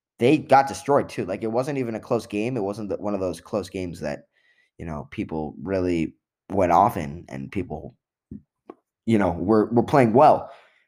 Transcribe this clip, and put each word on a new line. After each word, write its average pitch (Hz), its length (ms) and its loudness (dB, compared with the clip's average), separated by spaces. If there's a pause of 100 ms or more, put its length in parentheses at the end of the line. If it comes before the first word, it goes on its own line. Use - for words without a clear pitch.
(180)
They 139 200 4
got 135 300 4
destroyed, 123 400 0
too. 107 180 -8
Like, 92 160 -6
it 110 100 -4
wasn't 135 260 -4
even 117 160 -6
a 107 60 -8
close 117 260 -4
game. 110 300 -4
It 110 60 -2
wasn't 104 260 -6
the, 92 80 -4
one 104 160 -6
of 98 80 -4
those 87 200 -6
close 95 280 -6
games 90 320 -10
that, 71 280 -10 (500)
you 80 80 -14
know, 73 240 -10
people 78 520 -8
really 90 520 -2 (360)
went 92 220 2
off 98 240 6
in 78 320 -8
and 67 240 -12
people, 82 420 -10 (1120)
you 113 140 4
know, 92 140 2
were, 95 400 2
were 120 100 4
playing 123 320 4
well. 139 360 6 (380)